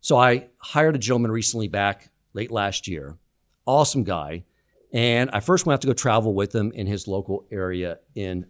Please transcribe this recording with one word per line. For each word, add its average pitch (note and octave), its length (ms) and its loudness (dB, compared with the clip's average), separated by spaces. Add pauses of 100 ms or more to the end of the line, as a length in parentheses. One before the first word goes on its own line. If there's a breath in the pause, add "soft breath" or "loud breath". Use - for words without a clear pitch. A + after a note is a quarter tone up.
So - 160 2
I B2 320 4 (100)
hired D#3 360 2
a C3+ 40 0
gentleman A#2 320 0
recently A2+ 360 -2
back G2+ 440 -2 (220)
late A2+ 180 -6
last G2+ 360 -2
year, D#2 300 -10 (480)
awesome C#3 380 4
guy. E2 420 -6 (480)
And A#2+ 380 2
I G#2 80 -2
first F3 260 2
went D3+ 100 2
out C3 60 -2
to C3 60 -2
go B2+ 60 2
travel A2 400 2
with G2 200 0
him A2 200 0
in G2+ 120 -6
his G2 220 -4
local G2 440 -6
area F2+ 480 -6 (140)
in F#2 360 -6